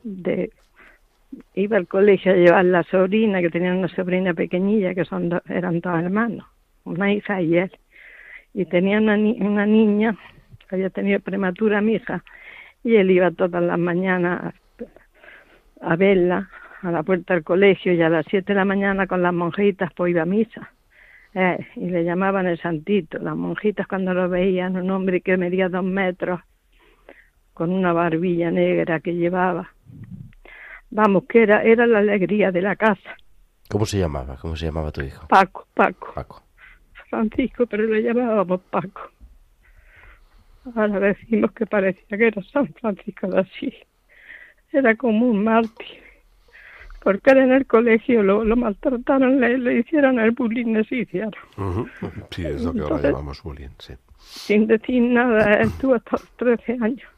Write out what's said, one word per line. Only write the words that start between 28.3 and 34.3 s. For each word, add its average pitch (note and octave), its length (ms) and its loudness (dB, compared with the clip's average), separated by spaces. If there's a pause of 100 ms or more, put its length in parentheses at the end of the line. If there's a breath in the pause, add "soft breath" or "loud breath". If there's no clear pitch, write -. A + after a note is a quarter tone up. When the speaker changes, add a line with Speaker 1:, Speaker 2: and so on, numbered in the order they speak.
Speaker 1:
negra E3+ 520 0
que E3+ 120 -6
llevaba. F3+ 560 -2 (1200 loud breath)
Vamos, G3+ 400 2
que A#3 140 6
era, G#3 200 4
era A3+ 220 6
la A3+ 140 4
alegría G3+ 520 2
de F3 100 -2
la G3 160 -2
casa. - 380 0 (540)
Speaker 2:
¿Cómo G#2 160 0
se G#2 140 -4
llamaba? C2+ 380 -4